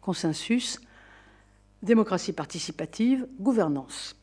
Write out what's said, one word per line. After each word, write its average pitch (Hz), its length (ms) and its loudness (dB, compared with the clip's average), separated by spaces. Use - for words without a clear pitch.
Consensus, 190 760 -2
démocratie 202 500 4
participative, 220 920 -2
gouvernance. 170 840 0